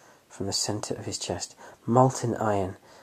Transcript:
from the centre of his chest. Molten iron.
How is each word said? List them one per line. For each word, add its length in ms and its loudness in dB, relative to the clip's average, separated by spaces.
from 160 -8
the 80 -4
centre 420 -4
of 120 -10
his 120 -6
chest. 380 -6
Molten 480 4
iron. 420 0